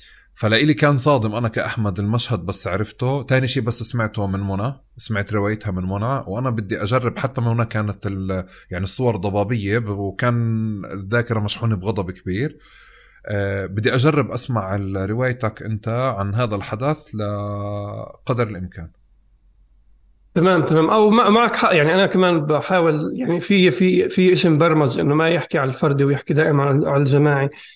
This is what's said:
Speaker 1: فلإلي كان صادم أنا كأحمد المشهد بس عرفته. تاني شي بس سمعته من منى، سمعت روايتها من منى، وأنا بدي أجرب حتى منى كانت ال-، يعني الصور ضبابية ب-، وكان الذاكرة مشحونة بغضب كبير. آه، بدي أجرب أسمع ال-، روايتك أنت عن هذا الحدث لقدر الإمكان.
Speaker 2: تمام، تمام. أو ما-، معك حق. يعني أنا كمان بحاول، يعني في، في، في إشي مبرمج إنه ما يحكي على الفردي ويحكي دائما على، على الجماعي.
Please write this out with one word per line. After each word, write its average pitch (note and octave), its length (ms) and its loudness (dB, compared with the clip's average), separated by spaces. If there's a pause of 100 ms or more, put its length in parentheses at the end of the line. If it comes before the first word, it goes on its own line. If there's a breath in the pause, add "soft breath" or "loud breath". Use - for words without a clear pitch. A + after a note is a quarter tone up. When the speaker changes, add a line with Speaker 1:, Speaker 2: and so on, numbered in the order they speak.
(340 loud breath)
Speaker 1:
فلإلي A#2 400 2
كان D3 240 4
صادم A#2+ 380 2
أنا A#2+ 120 -2
كأحمد G#2 520 -4
المشهد A2 400 -2
بس F#2 280 -2
عرفته. A#2+ 560 -4
تاني C3 240 0
شي B2+ 140 -2
بس A#2 220 0
سمعته A2 440 -2
من G2 120 -2
منى، G2 340 -4 (240)
سمعت G2+ 360 -4
روايتها G#2+ 380 -2
من F#2 120 -4
منى، G#2 440 -4
وأنا A#2+ 220 -4
بدي A2 320 -4
أجرب A#2+ 360 -2
حتى B2 240 -4
منى A#2 240 0
كانت G#2 420 -4
ال-، F#2+ 380 -4 (260 loud breath)
يعني F2+ 120 -4
الصور A#2 320 2
ضبابية G2+ 640 -2
ب-، A2 120 -4
وكان G2+ 460 -2 (500)
الذاكرة G#2 540 -2
مشحونة G#2+ 360 -2
بغضب F#2 360 -4
كبير. G2+ 460 -6 (680 soft breath)
آه، G2 400 -4
بدي G#2+ 300 -2
أجرب C3 360 2
أسمع G2+ 440 -2
ال-، G2 340 -4
روايتك B2 520 -4
أنت G#2+ 260 -6 (300)
عن G2+ 180 -4
هذا A#2 200 -2
الحدث A#2 600 -6
لقدر G#2 1300 -6
الإمكان. F2+ 420 -12 (1400)
Speaker 2:
تمام، F3 300 4
تمام. D#3+ 260 2
أو G#3+ 200 4
ما-، G#3+ 200 6
معك A3+ 260 4
حق. A3+ 200 2
يعني D#3 180 4
أنا F#3+ 120 4
كمان F3+ 340 2
بحاول، D3+ 760 0
يعني F3+ 240 -2
في، F#3 320 4
في، F#3 380 2
في F#3 240 4
إشي F3+ 160 4
مبرمج D#3 500 4
إنه D3 160 2
ما D#3+ 140 2
يحكي E3+ 280 -2
على C3+ 120 0
الفردي C#3 340 0
ويحكي C#3 300 0
دائما D3 300 4
على، C#3+ 260 2
على C#3+ 140 2
الجماعي. C#3+ 460 4 (260 loud breath)